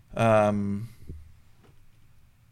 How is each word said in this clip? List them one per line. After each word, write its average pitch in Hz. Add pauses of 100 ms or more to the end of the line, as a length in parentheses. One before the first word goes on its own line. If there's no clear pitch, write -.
(160)
Um, 104 (1600)